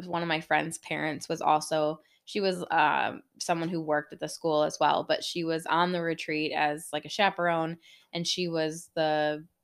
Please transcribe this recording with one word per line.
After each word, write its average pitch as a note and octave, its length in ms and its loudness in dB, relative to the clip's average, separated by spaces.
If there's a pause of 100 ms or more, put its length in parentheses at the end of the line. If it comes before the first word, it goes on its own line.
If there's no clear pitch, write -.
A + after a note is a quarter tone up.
one E3+ 160 -2
of E3+ 60 -2
my D#3 140 0
friend's D#3 380 0
parents D3+ 480 -6
was E3 140 -2
also, D3+ 580 2 (260)
she - 160 -6
was, F#3 280 0
um, D3 540 2 (160)
someone E3+ 300 -2
who E3 120 -4
worked D3+ 320 -2
at E3 60 -16
the - 80 -6
school D3+ 360 0
as D3+ 160 -2
well, D3+ 280 4
but - 160 0
she E3+ 200 -4
was E3 220 -2
on F3 280 2
the F3 80 -2
retreat D#3+ 500 -2
as, D3+ 420 0
like, D3+ 120 -4
a D3+ 40 -12
chaperone, E3+ 680 2 (360)
and E3+ 140 -2
she F3+ 200 -2
was D#3+ 480 -2
the, D3+ 500 2 (180)